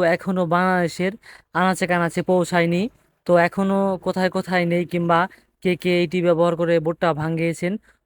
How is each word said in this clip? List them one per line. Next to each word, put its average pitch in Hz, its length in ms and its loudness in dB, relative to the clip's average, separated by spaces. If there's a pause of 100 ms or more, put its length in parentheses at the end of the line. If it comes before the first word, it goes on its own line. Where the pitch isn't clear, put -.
(160)
এখনো 185 260 -2 (120)
বাংলাদেশের 180 600 0 (460)
আনাচে 185 320 0
কানাচে 170 380 0
পৌঁছায়নি। 175 520 2 (460)
তো 175 40 2 (160)
এখনো 196 300 -2 (280)
কোথায় 185 300 -2
কোথায় 180 360 -2
নেই 175 200 0
কিংবা 170 280 2 (440)
কে 185 80 0 (100)
কে 180 100 -2 (100)
এইটি 165 260 -2
ব্যবহার 170 320 2
করে 170 140 0 (120)
ভুট্টা 170 240 -2 (120)
ভাঙিয়েছেন, 165 520 -4 (320)